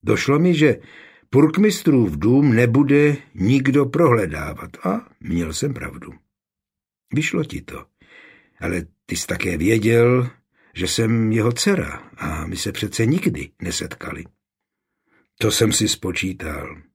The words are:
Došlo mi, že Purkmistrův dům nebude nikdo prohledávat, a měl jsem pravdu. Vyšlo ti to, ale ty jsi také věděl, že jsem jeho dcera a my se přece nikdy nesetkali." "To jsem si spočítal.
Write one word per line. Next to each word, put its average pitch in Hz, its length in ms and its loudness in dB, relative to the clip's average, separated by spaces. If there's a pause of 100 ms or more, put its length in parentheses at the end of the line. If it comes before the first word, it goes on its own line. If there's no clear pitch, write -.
Došlo 107 340 2
mi, 175 160 2
že 151 220 4 (540)
Purkmistrův 156 800 4
dům 120 420 4
nebude 139 640 4 (180)
nikdo 135 520 2
prohledávat, 101 1000 -2
a 101 220 -4 (120)
měl 85 320 -4
jsem 135 220 -4
pravdu. - 380 -14 (1000)
Vyšlo 156 300 -2
ti - 160 -10
to, - 260 -18 (720)
ale 87 260 -6 (200)
ty - 100 -6
jsi - 100 -8
také 85 300 -4
věděl, 117 760 2 (440)
že 90 140 -6
jsem 113 440 0
jeho 113 200 0
dcera 120 640 -4
a 78 300 -8
my - 100 -8
se 101 160 -6
přece - 340 -2
nikdy 151 440 -2 (120)
nesetkali." - 640 -10 (1120)
"To 110 120 0
jsem 104 220 0
si 107 160 0
spočítal. 90 920 -8 (120)